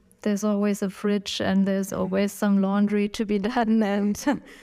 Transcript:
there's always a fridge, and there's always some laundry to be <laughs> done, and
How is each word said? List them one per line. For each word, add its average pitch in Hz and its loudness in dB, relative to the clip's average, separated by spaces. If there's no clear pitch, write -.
there's 208 -2
always 202 0
a 202 -2
fridge, 202 -2
and 190 2
there's 196 -2
always 190 -2
some 202 2
laundry 202 2
to - -4
be 208 0
<laughs> 202 -2
done, 226 2
and 208 0